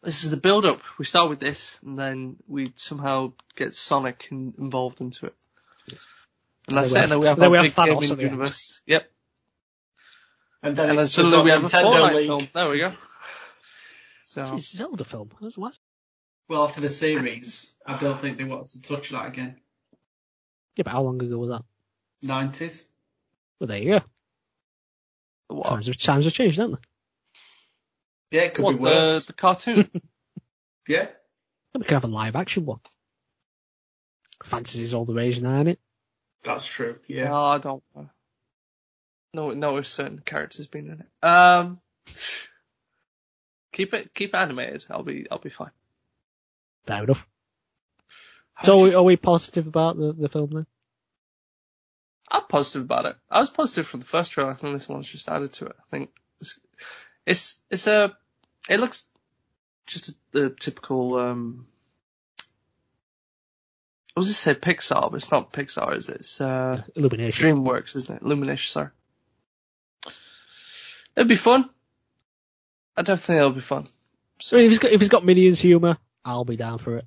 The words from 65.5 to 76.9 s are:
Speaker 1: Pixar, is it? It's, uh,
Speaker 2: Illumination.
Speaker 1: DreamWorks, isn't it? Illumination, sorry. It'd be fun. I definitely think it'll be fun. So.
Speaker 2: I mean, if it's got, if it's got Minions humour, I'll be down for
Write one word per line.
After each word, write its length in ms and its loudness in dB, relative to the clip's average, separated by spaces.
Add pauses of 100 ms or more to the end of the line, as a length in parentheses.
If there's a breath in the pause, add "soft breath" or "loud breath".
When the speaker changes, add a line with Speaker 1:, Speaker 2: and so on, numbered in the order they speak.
Speaker 1:
Pixar, 440 -6
is 120 -10
it? 80 -12
It's, 240 -10
uh, 420 -4 (120)
Speaker 2:
Illumination. 680 2
Speaker 1:
DreamWorks, 320 -4
isn't 220 -10
it? 40 -18
Illumination, 500 -4
sorry. 180 -6 (2250 loud breath)
It'd 120 2
be 80 6
fun. 340 4 (1300)
I 60 -4
definitely 240 0
think 140 2
it'll 120 6
be 100 -6
fun. 260 -6 (520)
So. 180 4
Speaker 2:
I 20 12
mean, 80 12
if 60 10
it's 60 4
got, 120 4
if 100 6
it's 80 4
got 160 4
Minions 340 8
humour, 380 6 (280)
I'll 200 -4
be 120 -6
down 200 -8
for 200 -8